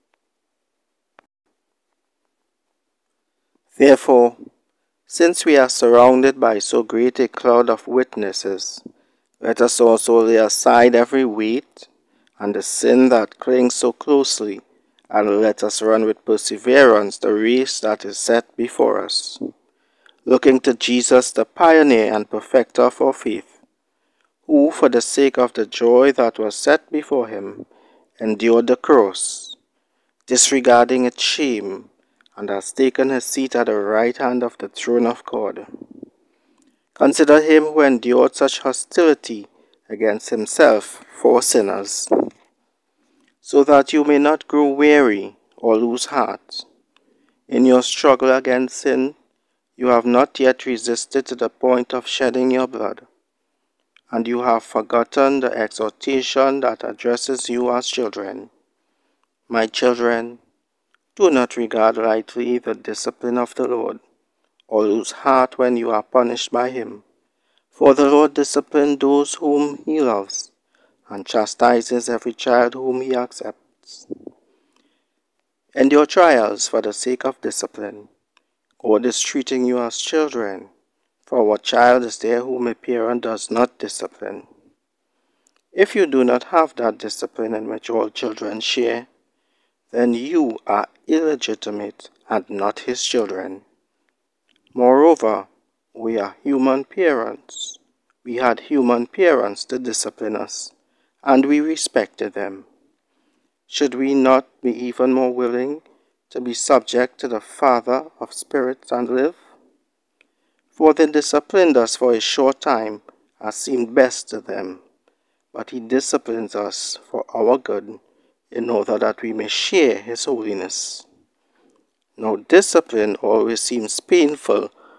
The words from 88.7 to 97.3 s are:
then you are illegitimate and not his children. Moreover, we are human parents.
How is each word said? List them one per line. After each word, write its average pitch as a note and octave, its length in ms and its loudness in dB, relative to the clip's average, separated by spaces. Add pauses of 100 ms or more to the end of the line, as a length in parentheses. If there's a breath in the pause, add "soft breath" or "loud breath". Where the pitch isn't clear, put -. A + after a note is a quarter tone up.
then A#2+ 220 0
you C3+ 520 -2
are G#2 220 -2 (180)
illegitimate A2+ 1040 -6 (220)
and G#2+ 180 -4
not G2+ 320 -6
his - 240 -8
children. G2 560 -6 (1160)
Moreover, B2 720 4 (480)
we A2+ 240 -6
are G2+ 240 -6
human C3+ 400 -2
parents. C3 960 -6 (460)